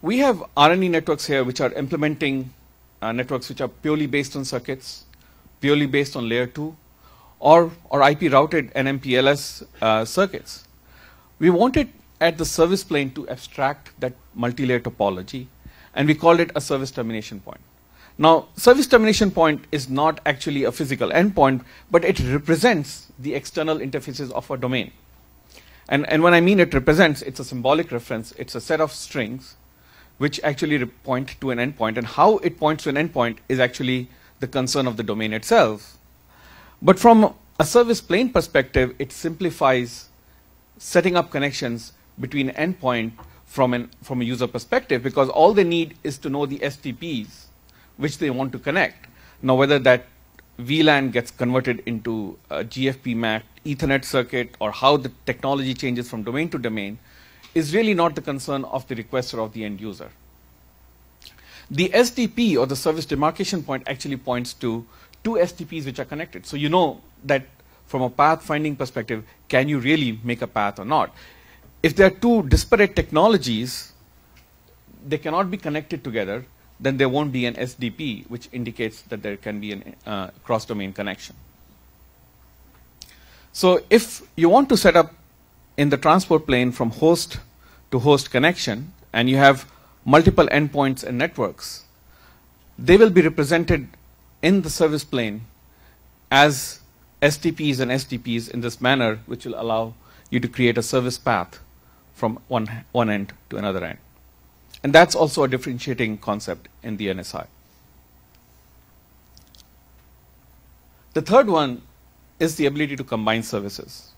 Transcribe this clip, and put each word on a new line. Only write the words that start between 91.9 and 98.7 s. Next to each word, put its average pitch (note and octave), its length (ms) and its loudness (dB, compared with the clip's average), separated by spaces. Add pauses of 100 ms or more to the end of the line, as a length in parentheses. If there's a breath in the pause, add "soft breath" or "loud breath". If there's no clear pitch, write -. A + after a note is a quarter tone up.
they D#3 180 6
will A3 140 10
be F3 120 6
represented D#3+ 640 0 (520)
in F#3 220 2
the D#3 80 -6
service D3+ 340 0
plane A2+ 380 -6 (880 soft breath)
as C#3 500 2 (400)
S D3 160 2
T E3 160 -2
Ps D3 260 -2
and B2+ 140 -2
S C3 120 -2
D A#2+ 140 -8
Ps A#2 300 -6
in A#2+ 120 -8
this A#2 200 -8